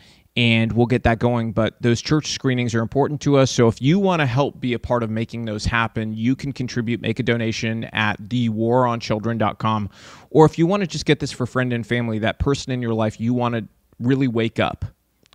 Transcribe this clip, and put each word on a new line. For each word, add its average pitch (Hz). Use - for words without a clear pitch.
and 113
we'll 117
get 120
that 117
going. 117
But 107
those 117
church 151
screenings 123
are 113
important 135
to 143
us. 131
So 120
if 113
you 156
wanna 180
help 127
be 123
a 113
part 120
of 113
making 113
those 107
happen, 110
you 117
can 135
contribute, 117
make 107
a 127
donation 113
at 107
the 120
war 113
on 117
children 113
dot 107
com. 110
Or 151
if -
you 165
wanna 196
just -
get 147
this 139
for -
friend 127
and 117
family, 117
that 104
person -
in 127
your 113
life 110
you 117
wanna 120
really 131
wake 113
up, -